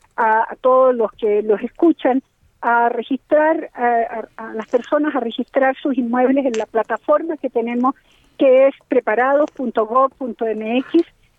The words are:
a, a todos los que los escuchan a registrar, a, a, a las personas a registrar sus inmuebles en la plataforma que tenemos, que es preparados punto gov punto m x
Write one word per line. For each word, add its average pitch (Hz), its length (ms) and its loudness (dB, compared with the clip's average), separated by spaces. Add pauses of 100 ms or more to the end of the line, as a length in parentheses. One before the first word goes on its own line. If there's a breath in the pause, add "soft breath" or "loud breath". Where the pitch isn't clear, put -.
(160)
a, 226 340 0
a 220 60 -12
todos 262 400 4
los 220 160 -2
que 208 300 -2
los 214 200 0
escuchan 269 640 0 (380)
a 233 260 2
registrar, 302 880 -2
a, 233 520 -2 (120)
a, 226 140 -14
a - 20 -14
las 220 160 -10
personas 294 480 -2
a - 20 0
registrar 262 560 -2
sus 277 220 -4
inmuebles 254 480 0
en 233 120 -2
la 214 80 -4
plataforma 294 680 -2
que 277 140 -8
tenemos, 240 440 -2 (460 soft breath)
que 269 280 6
es 269 80 0 (120)
preparados 262 640 0
punto 233 340 -4
gov 262 300 0
punto 233 320 -6
m 220 300 -4
x 330 260 0 (360)